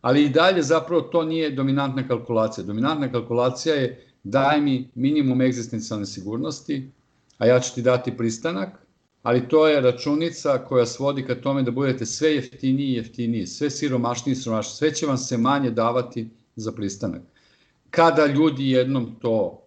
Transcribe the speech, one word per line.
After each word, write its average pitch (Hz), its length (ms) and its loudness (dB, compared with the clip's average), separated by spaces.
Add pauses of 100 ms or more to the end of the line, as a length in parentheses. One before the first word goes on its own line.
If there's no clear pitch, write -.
Ali 139 240 4
i 147 40 2
dalje 170 340 4
zapravo 160 380 2
to 165 240 0
nije 160 260 -2
dominantna 135 580 -2
kalkulacija. 110 560 -2
Dominantna 127 480 -2
kalkulacija 123 640 0
je: 131 320 -4 (180)
„Daj 139 360 2
mi 131 340 0
minimum 131 460 2
egzistencijalne 113 680 -2
sigurnosti, 135 840 -8 (480)
a 110 80 2
ja 123 140 6
ću - 140 -8
ti 123 80 -6
dati 123 340 0
pristanak”, 165 680 -4 (360)
ali 123 260 0
to 156 200 6
je 147 120 4
računica 147 800 0 (100)
koja 123 180 4
svodi 135 400 -4
ka 127 80 -2
tome 139 280 -2
da 120 80 0
budete 127 360 -2
sve 156 280 0
jeftiniji 135 520 -2
i 131 80 0
jeftiniji, 113 520 -4
sve 147 240 -4
siromašniji 127 640 -2
i 123 40 0
siromašniji, 110 400 -4
sve 151 180 0
će - 120 -4
vam 131 120 0
se 127 200 -4
manje 131 320 2
davati 117 600 -2 (260)
za 107 160 -8
pristanak. 101 500 -6 (680)
Kada 160 360 6
ljudi 139 440 2
jednom 127 500 0
to 110 460 -2